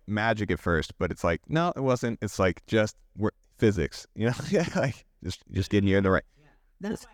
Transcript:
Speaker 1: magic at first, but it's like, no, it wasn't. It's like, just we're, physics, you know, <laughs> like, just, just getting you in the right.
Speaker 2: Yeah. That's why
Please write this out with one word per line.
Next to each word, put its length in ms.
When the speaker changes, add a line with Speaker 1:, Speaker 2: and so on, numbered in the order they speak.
Speaker 1:
magic 440
at 80
first, 380
but 140
it's 120
like, 240
no, 280
it 40
wasn't. 420
It's 160
like, 300
just 300
we're, 160
physics, 460
you 120
know, 60
<laughs> 240
like, 300
just, 180
just 180
getting 180
you 100
in 60
the 80
right. 120
Speaker 2:
Yeah. 100
That's 240
why 80